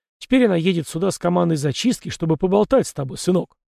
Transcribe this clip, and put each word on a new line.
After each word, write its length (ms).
Теперь 260
она 100
едет 320
сюда 240
с 60
командой 380
зачистки, 520
чтобы 300
поболтать 500
с 60
тобой, 240
сынок". 400